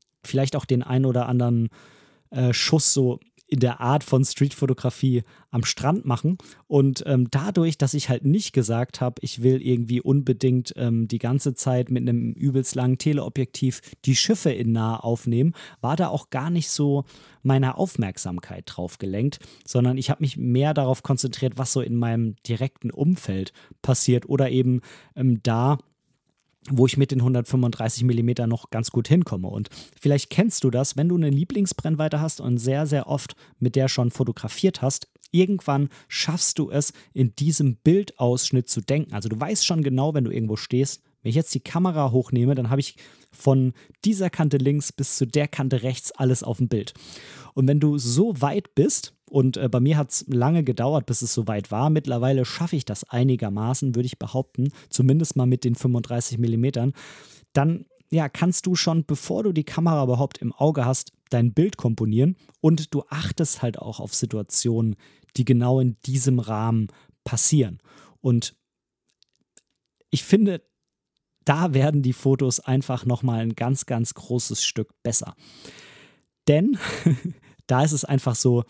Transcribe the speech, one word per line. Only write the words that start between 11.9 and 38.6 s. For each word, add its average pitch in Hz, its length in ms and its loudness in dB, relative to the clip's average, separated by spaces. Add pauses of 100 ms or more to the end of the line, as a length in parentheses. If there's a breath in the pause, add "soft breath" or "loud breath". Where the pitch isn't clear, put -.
mit 123 180 -2
einem 120 240 0
übelst 135 420 -2
langen 127 220 0
Teleobjektiv 131 840 -4 (240 loud breath)
die 131 100 4
Schiffe 196 340 2
in 117 220 0
nah 113 240 0
aufnehmen, 120 560 0 (300 loud breath)
war 127 120 -2
da 175 140 0
auch - 220 -6
gar 143 180 -6
nicht 170 220 -2
so 143 340 0 (380 loud breath)
meine 135 340 2
Aufmerksamkeit 92 920 -4
drauf - 300 -8
gelenkt, 104 440 -4 (260 loud breath)
sondern 127 320 2
ich 131 100 -4
hab 147 140 -2
mich 135 160 -2
mehr 127 340 2
darauf 131 300 0
konzentriert, 127 560 -2
was 131 160 -2
so 131 80 0
in 120 140 -4
meinem 117 400 0 (120)
direkten 117 420 -4
Umfeld 101 640 -2 (300 loud breath)
passiert 123 440 2
oder 131 240 0
eben, 127 300 2 (360 loud breath)
ähm, 123 260 2
da, 123 360 2 (920)
wo 131 160 6
ich 131 100 0
mit 139 140 4
den 131 120 0
hundertfünfunddreißig 120 800 0
Millimeter 120 420 0
noch 113 240 -2
ganz 113 200 -4
gut 120 160 -2
hinkomme. 107 420 0
Und 104 200 -8 (320 loud breath)
vielleicht 143 300 0
kennst 202 340 0
du 131 60 2
das, 123 260 0
wenn 170 140 2
du 180 60 2
eine 160 120 2
Lieblingsbrennweite 156 920 0
hast 160 180 -4
und 120 160 0
sehr, 135 300 0
sehr 139 200 -2
oft - 300 -6 (220 soft breath)
mit 123 180 0
der 135 120 4
schon 120 220 0
fotografiert - 720 -2
hast, - 300 -2 (200)
irgendwann 165 600 2 (180 loud breath)
schaffst - 500 -2
du 156 120 -2
es, 143 240 -2 (180 loud breath)
in 123 240 0
diesem 143 400 2
Bildausschnitt 127 920 2